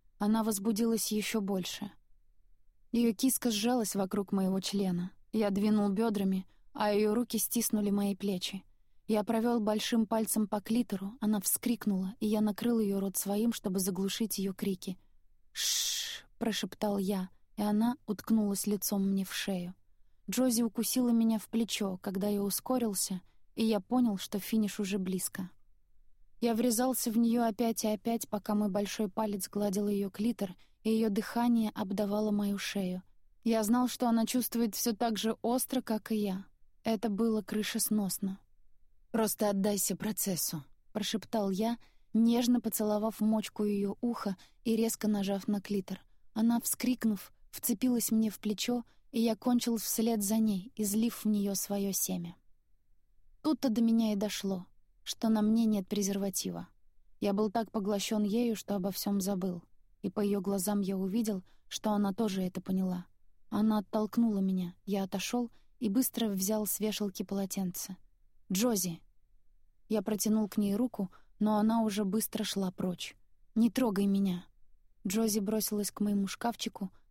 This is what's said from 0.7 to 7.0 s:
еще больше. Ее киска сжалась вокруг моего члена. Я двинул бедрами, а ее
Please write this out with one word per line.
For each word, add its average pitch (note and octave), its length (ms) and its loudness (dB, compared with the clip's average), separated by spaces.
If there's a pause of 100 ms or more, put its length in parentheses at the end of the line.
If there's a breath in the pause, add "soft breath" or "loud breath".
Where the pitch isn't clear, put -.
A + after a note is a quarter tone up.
еще G#3+ 300 0
больше. G3 500 -4 (1000)
Ее A#3 220 2
киска B3 360 0
сжалась A3 460 0
вокруг G3 360 -2
моего F#3+ 280 2
члена. F#3 520 -2 (200)
Я A3 180 2
двинул G3+ 400 2
бедрами, G3 560 0 (280)
а G#3 180 0
ее G#3 240 4